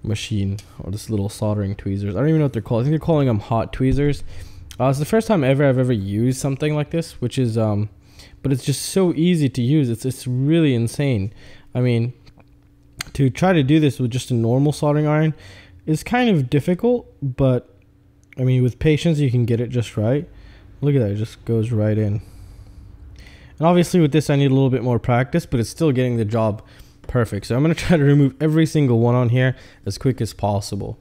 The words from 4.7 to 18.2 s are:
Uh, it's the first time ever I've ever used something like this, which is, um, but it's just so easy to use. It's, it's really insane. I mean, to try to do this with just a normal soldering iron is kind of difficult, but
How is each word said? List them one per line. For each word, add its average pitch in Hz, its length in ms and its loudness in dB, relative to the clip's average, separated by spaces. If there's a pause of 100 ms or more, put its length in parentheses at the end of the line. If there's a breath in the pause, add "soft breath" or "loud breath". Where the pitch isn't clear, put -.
Uh, 131 80 2
it's 139 100 0
the 147 60 -4
first 220 240 0
time 175 160 2
ever 135 200 2
I've 131 140 4
ever 127 140 2
used 107 480 0
something 143 340 -2
like 151 160 -4
this, 165 300 -6
which 123 180 -4
is, 117 180 0
um, 107 340 0 (520 loud breath)
but 131 80 -2
it's 131 140 0
just - 220 -4
so 180 280 0
easy 160 360 2
to 127 120 -4
use. 135 280 2
It's, 113 160 -6
it's - 200 -6
really 139 480 2
insane. 113 580 -2 (420 loud breath)
I 127 80 -2
mean, 120 320 0 (1000)
to 131 180 2
try 185 220 0
to 160 100 4
do 147 160 4
this 143 220 2
with 123 100 -2
just 127 200 -8
a 123 40 0
normal 127 380 2
soldering 151 340 0
iron 151 280 2 (500 loud breath)
is 156 180 -2
kind 240 280 0
of 139 180 2
difficult, 226 640 0 (100)
but 127 520 0 (640)